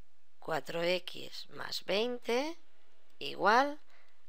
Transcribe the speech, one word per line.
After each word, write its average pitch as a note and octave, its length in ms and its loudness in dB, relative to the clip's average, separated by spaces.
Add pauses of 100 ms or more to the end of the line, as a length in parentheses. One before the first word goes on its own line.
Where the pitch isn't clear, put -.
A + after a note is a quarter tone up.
(400)
cuatro D#3+ 420 0
x F3 680 -2
más - 340 -4
veinte B3 720 2 (640)
igual G#3 600 6 (500)